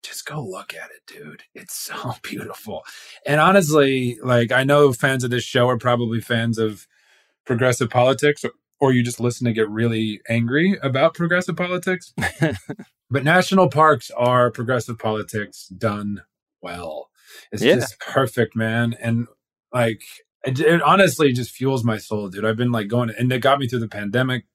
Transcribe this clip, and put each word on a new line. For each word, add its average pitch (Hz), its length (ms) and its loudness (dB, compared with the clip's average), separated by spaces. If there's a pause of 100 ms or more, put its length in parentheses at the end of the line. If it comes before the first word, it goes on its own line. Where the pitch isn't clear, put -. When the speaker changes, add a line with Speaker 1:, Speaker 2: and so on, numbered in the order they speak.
Speaker 1:
just - 220 -14
go 147 200 -10
look - 300 -14
at - 160 -18
it, - 160 -20
dude. - 360 -20 (120)
It's - 200 -18
so - 440 -10
<laughs> - 40 -20
beautiful. - 600 -12 (420)
And 151 160 2
honestly, 143 840 4
like, 120 280 2
I 127 120 4
know 143 300 6
fans 131 300 0
of 123 80 -2
this 123 120 -2
show 123 240 2
are 123 100 0
probably 120 440 0
fans 117 380 -2
of 107 280 -4 (580)
progressive 123 440 0
politics, 131 560 2
or, - 60 -6 (280)
or 135 140 4
you 123 100 4
just 120 160 -4
listen 120 260 -2
to 117 80 0
get 110 160 0
really 110 600 -2
angry 127 540 2
about 135 320 2
progressive 175 420 -2
politics. 180 600 -4
Speaker 2:
<laughs> - 60 -6 (840)
Speaker 1:
But 131 140 0
national 180 460 4
parks 151 480 4
are 123 320 4
progressive 120 480 -4
politics 110 680 -6
done 104 560 -6 (400)
well. 87 480 -12 (400)
It's 101 100 -6
Speaker 2:
Yeah. 135 140 6
Speaker 1:
just - 240 -4
perfect, 123 560 -2
man. 117 440 -2
And, 117 280 -4 (440)
like, 117 300 -2 (420)
it, 127 160 -4
it 160 220 4
honestly 160 500 4
just 123 200 -6
fuels 127 320 -4
my 110 160 0
soul, 104 300 -8
dude. 101 140 -10
I've 110 140 -2
been, 123 140 -2
like, 107 160 -4
going, 117 240 -2
and 123 200 -2
it 127 80 -2
got 139 200 2
me 131 80 -6
through 120 140 -4
the 113 60 -6
pandemic. 110 680 -4